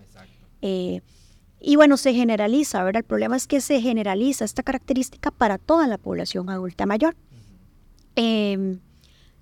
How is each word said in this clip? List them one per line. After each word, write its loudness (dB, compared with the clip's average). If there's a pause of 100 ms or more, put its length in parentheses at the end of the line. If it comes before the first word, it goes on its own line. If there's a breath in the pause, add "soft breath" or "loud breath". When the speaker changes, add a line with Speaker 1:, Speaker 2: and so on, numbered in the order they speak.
Speaker 1:
Exacto. -20 (160)
Speaker 2:
Eh, -4 (600 soft breath)
y 2
bueno, 8
se 0
generaliza, 0
¿verdad? 0
El -8
problema -2
es -6
que 2
se 0
generaliza -2
esta -8
característica -4
para 0
toda 2
la -4
población -6
adulta -6
mayor. 0
Speaker 1:
Ujú. -20
Speaker 2:
Em, -2 (600 soft breath)